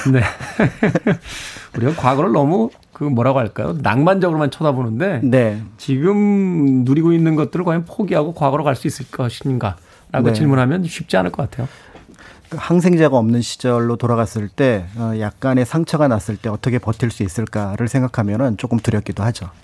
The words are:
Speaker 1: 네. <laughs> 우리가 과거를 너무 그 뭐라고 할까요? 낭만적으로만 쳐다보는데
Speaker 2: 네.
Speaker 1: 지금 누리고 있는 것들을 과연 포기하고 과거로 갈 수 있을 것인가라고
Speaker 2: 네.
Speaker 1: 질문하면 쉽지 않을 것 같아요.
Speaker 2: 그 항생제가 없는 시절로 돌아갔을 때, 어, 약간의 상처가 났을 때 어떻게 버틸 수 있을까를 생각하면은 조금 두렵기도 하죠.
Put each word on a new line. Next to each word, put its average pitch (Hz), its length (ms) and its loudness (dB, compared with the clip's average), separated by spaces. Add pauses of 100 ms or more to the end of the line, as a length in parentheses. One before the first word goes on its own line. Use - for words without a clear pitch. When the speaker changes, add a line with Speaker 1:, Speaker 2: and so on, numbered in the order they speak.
(120)
Speaker 1:
네. 127 100 4 (800)
<laughs> - 760 -6
우리가 131 180 0
과거를 143 380 2
너무 180 380 2 (220)
그 - 120 -8
뭐라고 131 340 2
할까요? 110 440 -4
낭만적으로만 156 680 2
쳐다보는데 131 760 -2
Speaker 2:
네. 117 380 2 (140)
Speaker 1:
지금 175 1080 2
누리고 160 280 4
있는 160 240 4
것들을 151 280 -2
과연 170 200 0
포기하고 170 500 -2
과거로 147 300 0
갈 143 120 2
수 - 100 -6
있을 131 240 -6
것인가라고 120 680 -4 (480)
Speaker 2:
네. 117 80 4
Speaker 1:
질문하면 135 520 2
쉽지 - 340 -6
않을 180 140 0
것 131 180 -6
같아요. 123 180 -8 (800)
Speaker 2:
그 165 100 -10
항생제가 165 580 4
없는 117 260 4
시절로 120 540 0
돌아갔을 117 520 0
때, 110 380 0 (100)
어, 113 220 -4
약간의 127 480 0
상처가 160 420 0
났을 110 280 -2
때 - 120 -8
어떻게 117 300 -2
버틸 113 320 -2
수 - 140 -6
있을까를 104 640 -4
생각하면은 120 680 -2
조금 120 220 -2
두렵기도 104 460 -2
하죠. 113 260 -6 (140)